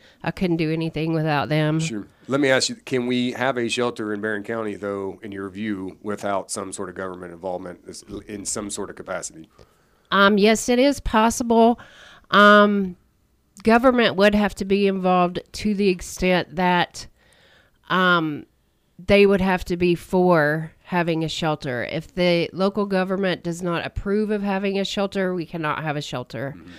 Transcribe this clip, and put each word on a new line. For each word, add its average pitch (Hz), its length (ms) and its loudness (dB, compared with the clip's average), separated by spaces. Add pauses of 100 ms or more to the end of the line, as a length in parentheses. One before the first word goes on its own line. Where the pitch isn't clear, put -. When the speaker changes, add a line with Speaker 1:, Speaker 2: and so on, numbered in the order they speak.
(220)
Speaker 1:
I 165 80 -4
couldn't 175 280 -2
do 156 140 0
anything 160 420 -4
without 151 360 0
them. 156 300 2
Speaker 2:
Sure. 117 260 -4 (220)
Let 135 120 0
me 139 100 4
ask 131 200 4
you, 120 60 -8
can 123 320 -4
we 123 240 0
have 123 260 -2
a 120 100 -2
shelter 117 460 -4
in 101 80 -6
Barron 104 220 -4
County, 107 320 -6
though, 98 480 -8
in 104 80 -12
your 98 180 -8
view, 95 540 -8
without 101 480 -6
some 98 200 -8
sort 92 180 -10
of 90 60 -16
government 90 380 -12
involvement 90 540 -10
is, - 160 -18 (240)
in 101 180 -12
some 101 240 -6
sort 95 220 -10
of - 40 -16
capacity? 80 540 -12 (600)
Speaker 1:
Um, 202 260 4
yes, 208 320 2
it 247 80 2
is 277 220 2
possible. 226 800 2 (500)
Um, 208 680 6 (680)
government 233 520 4
would 202 200 6
have 208 200 2
to 196 100 -6
be 196 200 2
involved 180 540 2 (140)
to 214 200 -2
the 202 160 2
extent 180 680 -2
that, 180 520 -2 (840)
um, 170 560 0 (580)
they 202 220 6
would 196 160 4
have 185 240 0
to 180 100 -4
be 175 200 2
for 160 760 2 (220)
having 165 300 0
a 160 60 -4
shelter. 147 560 -4
If - 280 -10
the 175 400 0
local 196 320 -2
government 190 580 -2
does 170 200 -8
not 170 200 -2
approve 202 460 -4
of 208 140 -4
having 196 360 -2
a 190 60 -2
shelter, 196 480 -4
we 175 100 -6
cannot 156 400 -6
have 151 140 -4
a 147 60 -6
shelter, 131 520 -8
Speaker 2:
Mm-hmm. 85 240 -20